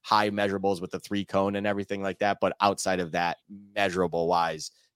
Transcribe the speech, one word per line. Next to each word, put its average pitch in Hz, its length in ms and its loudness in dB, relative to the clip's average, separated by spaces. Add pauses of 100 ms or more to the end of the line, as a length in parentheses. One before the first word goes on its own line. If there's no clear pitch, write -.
high 107 280 2
measurables 98 500 0
with 90 120 -8
the 90 80 -8
three 101 240 -4
cone 98 320 0
and 101 100 -2
everything 101 340 -2
like 98 200 -4
that. 101 200 2
But 95 200 2
outside 95 400 2
of 85 100 -4
that, 87 280 0 (360)
measurable 87 540 0
wise, 85 420 0 (260)